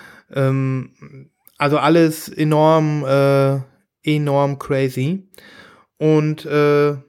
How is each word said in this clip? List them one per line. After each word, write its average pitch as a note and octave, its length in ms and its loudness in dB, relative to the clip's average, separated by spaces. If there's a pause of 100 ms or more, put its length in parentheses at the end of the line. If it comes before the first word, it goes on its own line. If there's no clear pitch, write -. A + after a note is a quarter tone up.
(340)
ähm, C3+ 960 -6 (280)
also C#3+ 200 0
alles D#3+ 520 2
enorm, D#3 760 0
äh, C#3 540 2 (420)
enorm C#3+ 580 -2
crazy. C3+ 680 -4 (680)
Und, D#3 480 0
äh, D3 500 0 (140)